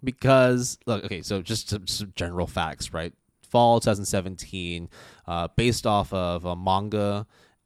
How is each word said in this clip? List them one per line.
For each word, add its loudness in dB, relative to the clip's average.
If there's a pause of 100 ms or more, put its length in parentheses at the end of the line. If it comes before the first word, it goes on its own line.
because, 4
look, -2
okay, -8
so -2
just -6
some, -4
some -6
general -2
facts, -6
right? -6 (300)
Fall 4
two -4
thousand 2
seventeen, -6 (380)
uh, -4
based 2
off 2
of -2
a -4
manga, 0 (400)